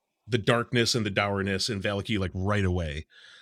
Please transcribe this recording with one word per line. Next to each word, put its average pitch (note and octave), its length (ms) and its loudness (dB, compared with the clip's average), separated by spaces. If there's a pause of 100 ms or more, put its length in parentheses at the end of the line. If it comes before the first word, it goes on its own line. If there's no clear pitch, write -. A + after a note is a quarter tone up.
(280)
the A#2 100 0
darkness A#2 580 2
and A2 100 0
the G#2 60 -2
dourness G2 580 0
in G2+ 120 -4
Valakee, G2+ 380 -2
like, F#2+ 160 -2
right G2 300 2
away. E2 400 -2 (360)